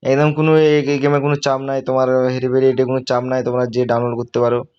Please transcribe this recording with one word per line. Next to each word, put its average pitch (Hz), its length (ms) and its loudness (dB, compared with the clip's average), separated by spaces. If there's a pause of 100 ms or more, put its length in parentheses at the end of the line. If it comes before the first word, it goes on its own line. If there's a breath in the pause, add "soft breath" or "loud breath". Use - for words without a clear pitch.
(100)
একদম 143 280 2
কোনো 156 140 2 (180)
এই, 151 80 4 (160)
এই 143 100 -2
গেমে 147 220 2
কোনো 147 100 0 (100)
চাপ 135 140 0 (100)
নাই, 135 180 -2
তোমার 131 200 0 (260)
হেরে 127 200 -4
ফেরে 131 200 4
এটা 127 180 0
কোনো 131 180 -2
চাপ 123 220 0
নাই, 131 160 -2
তোমরা 123 160 -2 (120)
যে 123 60 0 (100)
ডাউনলোড 120 300 -2
করতে 120 220 -6
পারো 120 160 0 (200)